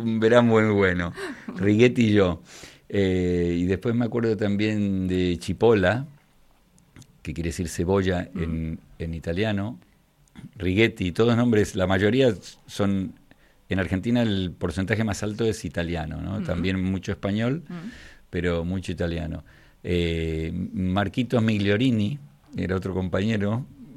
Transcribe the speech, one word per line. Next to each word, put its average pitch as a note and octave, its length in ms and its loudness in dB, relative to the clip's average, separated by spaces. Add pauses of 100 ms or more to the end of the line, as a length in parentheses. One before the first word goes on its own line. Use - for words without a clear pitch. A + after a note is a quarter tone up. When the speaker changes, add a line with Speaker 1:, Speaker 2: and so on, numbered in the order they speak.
(220)
Speaker 1:
era A2+ 200 8
muy A2+ 280 6
bueno. F2+ 420 2 (440)
Righetti A2+ 520 4
y G#2 60 4
yo. F#2+ 280 4 (500)
Eh, F2+ 680 2
y F2+ 60 2
después F#2+ 280 0
me A#2+ 100 0
acuerdo A#2 320 0
también G2+ 720 0
de F2+ 320 2
Chipola, G#2+ 680 2 (1160)
que D#2+ 100 -10
quiere E2 180 -4
decir E2 180 -4
cebolla F#2 680 0
Speaker 2:
Mm. F2 80 -4
Speaker 1:
en, D#2+ 360 -4 (200)
en E2 160 -8
italiano. G2 640 -4 (800)
Righetti, F#2 560 0
todos A#2 240 2
nombres, A2+ 400 2
la F#2 100 0
mayoría G#2 480 2 (320)
son, G2 480 -2 (540)
en F#2 100 -2
Argentina G2 440 0
el F#2+ 360 -2
porcentaje G2 460 -2
más G#2 180 -4
alto G#2+ 220 -4
es A2 200 -2
italiano, E2 560 -6
¿no? G2 200 -6
Speaker 2:
Mm. F#2+ 40 -6
Speaker 1:
También F#2 380 -2
mucho F#2+ 300 -2
español, A2+ 560 -4
Speaker 2:
Mm. F3+ 60 -12 (560)
Speaker 1:
pero E2+ 340 -2
mucho F#2 260 -4
italiano. E2 540 -6 (400)
Eh, E2 640 -2 (220)
Marquitos G2 720 -2
Migliorini, A2 760 0 (380)
era F#2 180 -2
otro F#2+ 180 -4
compañero, G2+ 720 -2 (320)